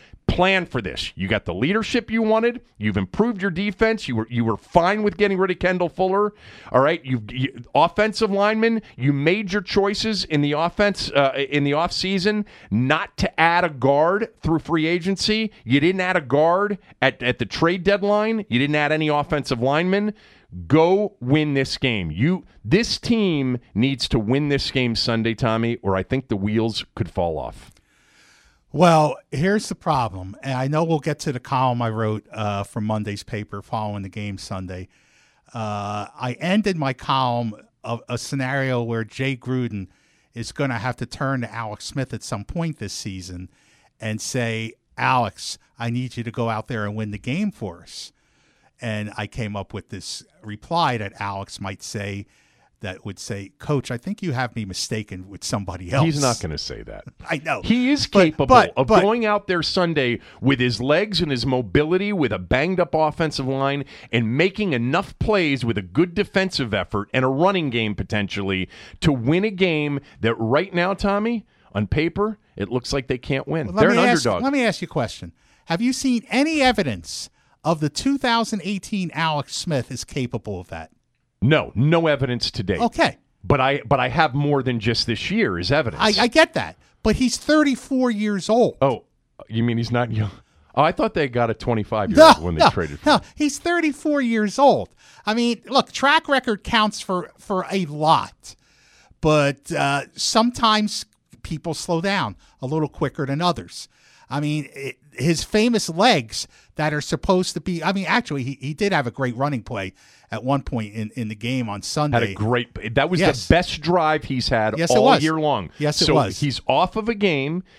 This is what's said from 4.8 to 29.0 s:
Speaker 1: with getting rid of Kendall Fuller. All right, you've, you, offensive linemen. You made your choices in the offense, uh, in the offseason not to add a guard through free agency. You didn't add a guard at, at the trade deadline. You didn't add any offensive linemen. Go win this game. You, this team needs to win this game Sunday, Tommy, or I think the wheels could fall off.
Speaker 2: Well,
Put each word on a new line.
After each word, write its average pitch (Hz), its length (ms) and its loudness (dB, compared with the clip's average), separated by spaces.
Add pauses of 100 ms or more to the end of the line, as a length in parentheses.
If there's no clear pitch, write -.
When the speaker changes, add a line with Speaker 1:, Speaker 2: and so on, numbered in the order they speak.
Speaker 1:
with 202 160 0
getting 196 180 2
rid 185 140 2
of 180 80 -4
Kendall 180 320 0
Fuller. 196 420 0 (380)
All 120 100 4
right, 160 240 2
you've, 117 260 -4
you, 127 320 -6 (120)
offensive 208 560 2
linemen. 220 500 2 (160)
You 135 160 2
made 175 400 0
your 202 80 0
choices 202 640 0
in 151 160 0
the 147 120 2
offense, 175 580 0
uh, 139 220 4 (180)
in 143 140 2
the 143 80 2
offseason 190 760 0 (240)
not 131 480 2
to - 220 -2
add 170 240 4
a 170 40 2
guard 151 600 2 (120)
through 165 200 0
free 160 260 0
agency. 196 640 0 (140)
You 127 160 4
didn't 185 200 2
add 180 160 0
a 160 60 -2
guard 170 560 2 (240)
at, 131 200 2
at 123 160 0
the 113 80 -4
trade 170 380 0
deadline. 208 640 2
You 120 100 2
didn't 147 180 2
add 147 160 2
any 156 160 0
offensive 143 520 0
linemen. 185 540 2 (520)
Go 180 540 2
win 147 320 2
this 135 240 -2
game. 101 340 -2
You, 131 340 0 (200)
this 190 340 0
team 156 600 0 (160)
needs 131 340 0
to 131 100 2
win 135 300 0
this 139 220 -2
game 123 240 0
Sunday, 113 400 0
Tommy, 117 480 0
or 95 120 0
I 95 80 0
think 135 260 -4
the 110 80 0
wheels 110 580 -2
could 90 160 -6
fall 85 280 -4
off. 58 320 -12 (1040)
Speaker 2:
Well, 156 440 6 (120)